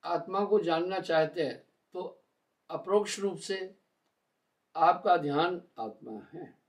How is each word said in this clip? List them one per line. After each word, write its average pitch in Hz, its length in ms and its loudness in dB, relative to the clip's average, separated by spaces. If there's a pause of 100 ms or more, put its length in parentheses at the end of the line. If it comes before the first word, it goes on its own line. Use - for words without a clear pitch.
आत्मा 185 420 -2
को 202 140 4
जानना 170 400 0
चाहते 160 440 0
हैं - 240 -6 (260)
तो - 320 -12 (440)
अपरोक्ष 202 500 0
रूप 196 180 -2
से 190 380 -8 (1000)
आपका 175 420 6
ध्यान 156 460 0 (140)
आत्मा 110 420 -12 (140)
है। 165 240 -16 (120)